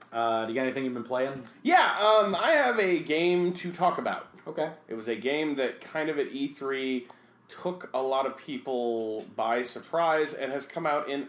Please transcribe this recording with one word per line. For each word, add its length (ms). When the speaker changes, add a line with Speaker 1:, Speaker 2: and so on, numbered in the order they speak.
Speaker 1:
Uh, 340
do 60
you 40
got 80
anything 200
you've 100
been 100
playing? 380
Speaker 2:
Yeah, 360
um, 360
I 160
have 260
a 220
game 540
to 180
talk 260
about. 300
Speaker 1:
Okay. 220
Speaker 2:
It 80
was 120
a 80
game 400
that 260
kind 280
of 100
at 80
E 220
three 580
took 460
a 80
lot 240
of 120
people 880
by 280
surprise 680
and 180
has 140
come 200
out 240
in 200